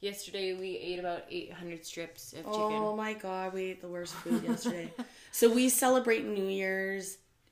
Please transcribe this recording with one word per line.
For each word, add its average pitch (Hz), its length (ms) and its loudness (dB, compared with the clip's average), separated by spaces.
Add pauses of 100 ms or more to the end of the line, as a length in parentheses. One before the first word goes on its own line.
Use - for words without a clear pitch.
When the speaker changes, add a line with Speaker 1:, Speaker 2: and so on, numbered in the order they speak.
Speaker 1:
Yesterday 196 520 -4
we 185 240 -6
ate 180 220 -4
about 175 300 -4
eight 175 220 -6
hundred 170 340 -10
strips - 460 -10
of - 140 -12
chicken. 208 80 -4
Speaker 2:
Oh 214 420 2
my 214 180 -2
God, 185 400 -4
we 190 120 -2
ate 185 160 -6
the 180 80 -10
worst 175 240 -6
food 214 300 0
Speaker 1:
<laughs> 262 40 -2
Speaker 2:
yesterday. 226 460 -2 (380)
So 233 200 8
we 254 160 6
celebrate 254 560 6
New 208 240 0
Year's 190 720 -2 (340)